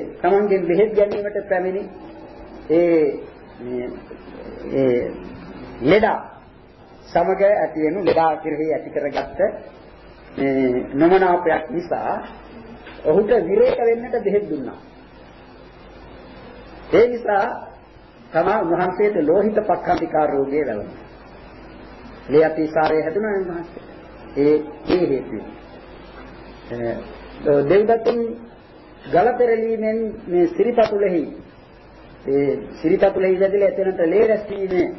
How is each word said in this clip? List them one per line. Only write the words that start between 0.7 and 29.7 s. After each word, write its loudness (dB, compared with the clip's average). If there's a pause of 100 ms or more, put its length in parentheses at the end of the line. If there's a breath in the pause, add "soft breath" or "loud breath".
ගැනීමට 0
පැමිණි -2 (840)
ඒ 4 (520)
මේ, -8 (840)
ඒ 2 (760)
ලෙඩා 4 (840)
සමග 0
ඇති 2
වෙනු 0
ලෙඩා 2
කෙරෙහි -4
ඇති -4
කරගත්ත -4 (920)
මේ 0
නොමනාපයක් 4
නිසා -4 (880)
ඔහුට 2 (100)
විරේක 2
වෙන්නට 0
බෙහෙත් 0
දුන්නා. -8 (2000)
ඒ 6
නිසා 0 (840)
තමා 2
උන්වහන්සේට 0
ලෝහිත 2
පක්ඛන්දිකා 0
රෝගය 0
වැළුණා. -6 (1200)
ලේ 4
අතිසාරය 0
හැදුණා -2
උන්වහන්සේට. -8 (480)
ඒ, 4 (300)
ඒ 2
හේතුව. -2 (1200)
ඒ, -6 (720)
දෙව්දත්තුන් 4 (840)
ගල 2
පෙරලීමෙන් 0 (260)